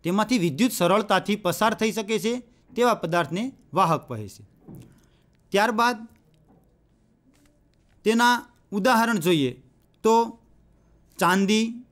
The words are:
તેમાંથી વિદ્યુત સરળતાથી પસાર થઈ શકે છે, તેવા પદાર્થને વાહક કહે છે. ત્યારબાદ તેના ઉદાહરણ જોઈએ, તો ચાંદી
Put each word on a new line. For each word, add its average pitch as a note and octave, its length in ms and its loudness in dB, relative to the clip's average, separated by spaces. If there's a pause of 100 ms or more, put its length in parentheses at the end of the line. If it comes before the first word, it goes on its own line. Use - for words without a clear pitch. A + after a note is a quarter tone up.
તેમાંથી G#3 460 0
વિદ્યુત F3 260 0
સરળતાથી G3 720 0
પસાર G#3+ 300 0
થઈ A3 180 -2
શકે A3 260 -6
છે, G#3 140 -4 (400)
તેવા A#3 300 0
પદાર્થને E3+ 400 -2 (320)
વાહક E3 320 2
કહે G#2+ 220 -12
છે. - 140 -20 (1080)
ત્યારબાદ A#3 440 0 (2000)
તેના A#3+ 300 4 (380)
ઉદાહરણ A3+ 480 2
જોઈએ, D3 320 0 (520)
તો A3 100 6 (1040)
ચાંદી G3 480 2 (260)